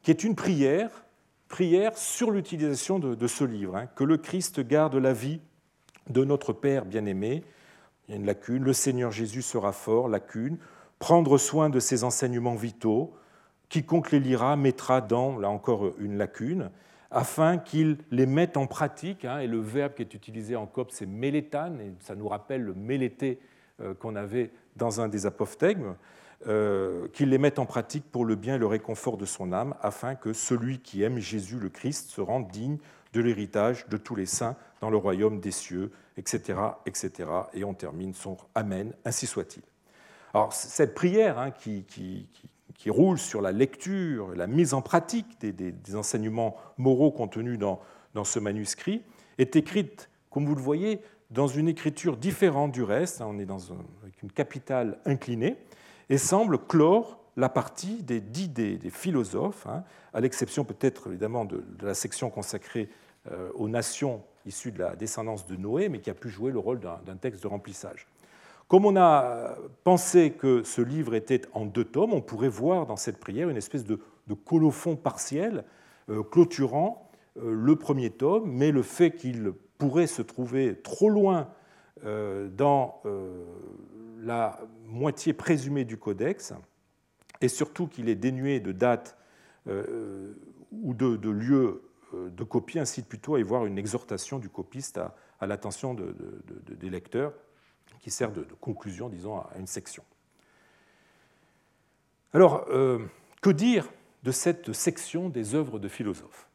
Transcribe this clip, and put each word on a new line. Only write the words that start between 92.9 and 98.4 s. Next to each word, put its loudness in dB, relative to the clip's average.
plutôt -6
à 4
y 2
voir 0
une -4
exhortation -6
du -10
copiste -12
à, -8
à -4
l'attention -6
de, -8
de, -12
de, -18
de, -14
des -10
lecteurs, -4
qui -18
sert -2
de, -8